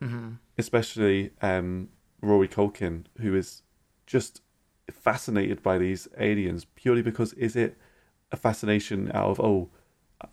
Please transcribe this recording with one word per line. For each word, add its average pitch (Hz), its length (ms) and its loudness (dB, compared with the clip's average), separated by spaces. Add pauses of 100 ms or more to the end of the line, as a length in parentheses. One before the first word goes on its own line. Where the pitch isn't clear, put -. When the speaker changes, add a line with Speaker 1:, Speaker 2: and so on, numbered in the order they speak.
Speaker 1:
Mm-hmm. 117 340 -8 (220)
Speaker 2:
especially, 101 760 0 (100)
um, 92 460 -2 (340)
Rory 104 240 6
Culkin, 92 600 -2 (140)
who 104 140 0
is - 280 -4 (440)
just - 340 -4 (480)
fascinated 101 760 -2
by 92 140 2
these 92 280 -2 (100)
aliens 101 480 0 (120)
purely 120 260 2
because 113 300 -2
is 117 240 -4
it 117 200 0 (540)
a - 60 -8
fascination 104 760 0
out 101 160 2
of, 98 100 0
"Oh, 98 300 2 (640)